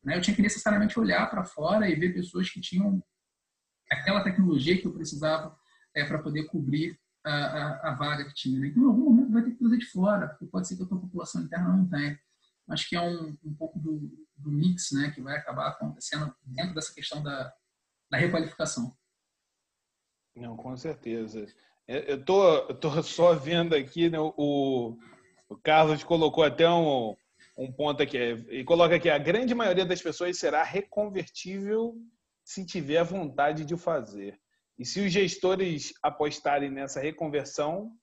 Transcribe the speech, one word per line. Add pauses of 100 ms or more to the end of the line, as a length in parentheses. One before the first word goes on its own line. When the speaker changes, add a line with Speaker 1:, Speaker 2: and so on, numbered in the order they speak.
Speaker 1:
Né?
Eu
tinha
que
necessariamente
olhar
para
fora
e
ver
pessoas
que
tinham (880)
aquela
tecnologia
que
eu
precisava, (380)
é,
para
poder
cobrir (280)
a,
a,
a
vaga
que
tinha,
né?
Então,
em
algum
momento
vai
ter
que
trazer
de
fora,
porque
pode
ser
que
a
tua
população
interna
não
tenha. (520)
Acho
que
é
um,
um
pouco
do, (280)
do
mix,
né,
que
vai
acabar
acontecendo (120)
dentro
dessa
questão
da, (580)
da
requalificação. (1400)
Speaker 2:
Não,
com
certeza. (420)
Eu,
eu
tô, (120)
eu
tô
só
vendo
aqui,
né,
o, (520)
o
Carlos
colocou
até
um, (420)
um
ponto
aqui,
é, (180)
e
coloca
aqui,
"A
grande
maioria
das
pessoas
será
reconvertível (500)
se
tiver
a
vontade
de
o
fazer. (380)
E
se
os
gestores (120)
apostarem
nessa
reconversão" (120)